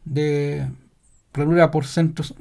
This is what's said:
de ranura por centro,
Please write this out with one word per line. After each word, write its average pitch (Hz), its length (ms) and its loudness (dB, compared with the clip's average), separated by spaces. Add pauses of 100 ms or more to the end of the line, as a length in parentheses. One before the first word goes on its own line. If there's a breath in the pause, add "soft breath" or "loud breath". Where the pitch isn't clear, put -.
de 147 640 -2 (680)
ranura 156 360 4
por 156 160 -2
centro, 160 400 -2 (160)